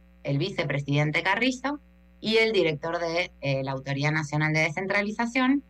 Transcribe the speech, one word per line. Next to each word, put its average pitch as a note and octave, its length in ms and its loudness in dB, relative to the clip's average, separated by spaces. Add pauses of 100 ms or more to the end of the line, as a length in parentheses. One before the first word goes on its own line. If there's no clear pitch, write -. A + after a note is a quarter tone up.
(240)
el C#3 140 0
vicepresidente D3+ 840 0
Carrizo B3+ 600 0 (400)
y G#3+ 160 2
el A3 160 4
director E3 460 0
de, E3+ 420 -2
eh, C3+ 220 -2
la C#3 80 -4
Autoridad C#3 420 -2
Nacional D#3 400 0
de D#3 80 2
Descentralización G#3 1080 0